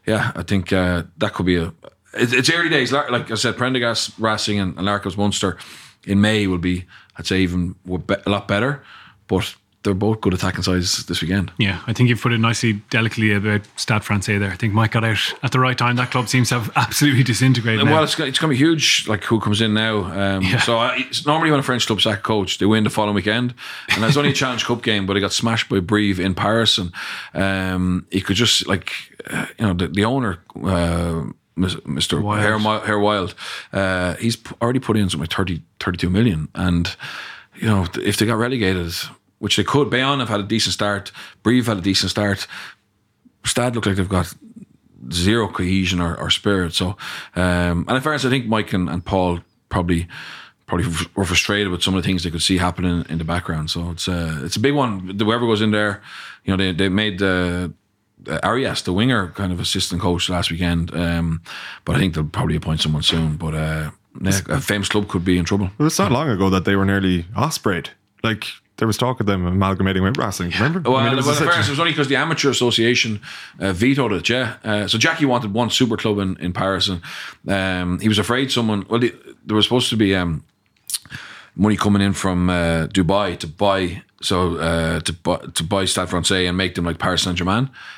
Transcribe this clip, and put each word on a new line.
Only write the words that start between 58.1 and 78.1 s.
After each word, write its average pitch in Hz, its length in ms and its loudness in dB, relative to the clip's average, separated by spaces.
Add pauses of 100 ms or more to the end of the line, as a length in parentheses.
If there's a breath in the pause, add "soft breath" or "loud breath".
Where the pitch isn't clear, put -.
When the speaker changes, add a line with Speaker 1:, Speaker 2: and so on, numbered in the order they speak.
Speaker 1:
uh, 76 140 -4
Arias, 113 400 0
the 90 120 -2
winger, 107 360 2
kind 95 220 -4
of 87 80 -2
assistant 92 420 -2
coach 87 280 0
last 87 200 -2
weekend. 85 460 -2
Um, 85 460 -2 (420 loud breath)
but - 120 -2
I - 40 2
think 85 160 0
they'll 78 80 -2
probably 80 320 -2
appoint 78 260 -2
someone 76 220 0
soon. 80 340 0
But, 80 160 -6
uh, 78 380 -4 (300)
yeah, 95 180 2 (100)
a 135 120 0
famous 101 260 -2
club 104 220 0
could 90 160 -2
be 90 120 4
in 87 80 0
trouble. 101 320 0
Speaker 3:
It 147 60 0
was 160 160 2
not 196 120 2
long 139 180 2
ago 95 200 2
that 92 160 4
they 98 120 4
were 98 80 2
nearly 95 400 2 (100)
Ospreyed. 117 540 -2 (340)
Like, 110 240 -4 (300)
there 113 100 -8
was 107 100 0
talk 123 220 -2
of 104 60 -4
them 95 200 0
amalgamating 95 580 2
with 95 140 2
Racing. 92 340 -2
Remember? 123 300 0
Speaker 1:
Well, 127 160 2
Speaker 3:
I 131 80 2
mean, 135 80 2
it 131 40 0
was 127 100 -2
Speaker 1:
well, 147 80 2
Speaker 3:
such 147 80 0
Speaker 1:
in 147 60 2
fairness, - 180 2
Speaker 3:
a - 20 -2
Speaker 1:
it 143 40 -2
was 139 60 -2
only 170 140 0
'cause 143 140 0
the 135 80 2
Amateur 151 340 0
Association, 117 720 2 (380 loud breath)
uh, 98 140 0
vetoed 123 400 2
it, 85 160 -2
yeah. 120 340 -2
Uh, 104 240 -2
so 110 100 0
Jackie 160 280 2
wanted 120 280 0
one 117 160 0
super 113 280 2
club 107 220 0
in, 95 180 -2
in 90 140 -4
Paris, 95 380 0
and, 87 120 -4 (460 loud breath)
um, 90 520 0
he 110 100 0
was 104 100 4